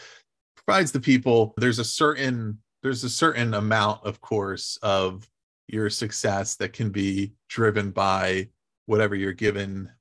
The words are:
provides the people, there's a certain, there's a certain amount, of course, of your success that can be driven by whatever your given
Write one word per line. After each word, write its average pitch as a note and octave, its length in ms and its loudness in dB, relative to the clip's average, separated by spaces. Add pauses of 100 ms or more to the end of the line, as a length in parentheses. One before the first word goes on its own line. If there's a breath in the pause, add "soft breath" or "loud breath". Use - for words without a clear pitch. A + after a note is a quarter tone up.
(540 loud breath)
provides F#3+ 380 2
the C3+ 80 0
people, B2 560 4
there's A#2+ 240 2
a A2+ 40 -2
certain, B2+ 760 0 (240)
there's C3 200 -2
a A#2+ 80 -4
certain A#2+ 440 2
amount, G#2+ 500 0
of G2+ 160 -8
course, G2 600 -4
of F#2+ 460 0 (380)
your G#2+ 240 -2
success G#2 680 -4
that G2 160 -6
can A2 180 -4
be G2 420 -2 (160)
driven G#2 420 0
by F#2+ 580 0 (360)
whatever G#2+ 320 2
your G2 160 -2
given G2 580 -4 (100)